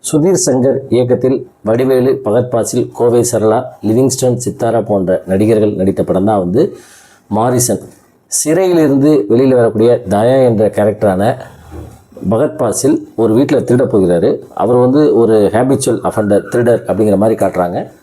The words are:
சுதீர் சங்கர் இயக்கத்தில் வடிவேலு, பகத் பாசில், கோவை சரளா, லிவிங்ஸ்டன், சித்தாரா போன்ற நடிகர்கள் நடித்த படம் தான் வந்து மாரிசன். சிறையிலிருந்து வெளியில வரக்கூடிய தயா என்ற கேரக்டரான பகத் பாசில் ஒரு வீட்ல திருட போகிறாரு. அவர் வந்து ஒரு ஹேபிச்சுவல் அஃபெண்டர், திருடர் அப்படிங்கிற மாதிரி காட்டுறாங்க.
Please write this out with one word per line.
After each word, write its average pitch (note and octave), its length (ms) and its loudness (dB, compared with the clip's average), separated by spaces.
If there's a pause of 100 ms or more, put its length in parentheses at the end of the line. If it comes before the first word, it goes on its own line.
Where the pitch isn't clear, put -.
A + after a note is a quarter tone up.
(120)
சுதீர் E3+ 340 2
சங்கர் C3 320 0 (100)
இயக்கத்தில் B2+ 600 0 (160)
வடிவேலு, B2+ 600 0
பகத் G#2+ 260 0
பாசில், A#2 420 -4
கோவை A#2+ 400 2
சரளா, A2 300 0 (200)
லிவிங்ஸ்டன், B2 560 0 (120)
சித்தாரா G2 340 -2
போன்ற F#2 420 -2
நடிகர்கள் G#2 480 0
நடித்த F#2+ 300 -2
படம் F#2 200 -2
தான் G#2+ 140 0
வந்து F#2+ 380 0 (600)
மாரிசன். B2+ 440 -2 (460)
சிறையிலிருந்து D#3 1000 0
வெளியில C3 260 2
வரக்கூடிய A2+ 540 2
தயா B2 360 2
என்ற A2 240 2
கேரக்டரான G#2 680 0 (960)
பகத் - 260 -2
பாசில் C3 500 -2 (100)
ஒரு A2 180 2
வீட்ல C#3+ 260 2
திருட B2 260 0
போகிறாரு. F2+ 520 0 (160)
அவர் A#2+ 220 0
வந்து C3 400 2
ஒரு G#2+ 360 4
ஹேபிச்சுவல் B2 500 0
அஃபெண்டர், G2+ 460 -2
திருடர் A#2+ 380 0
அப்படிங்கிற G2+ 300 0
மாதிரி G#2 300 0
காட்டுறாங்க. F2+ 400 -4 (160)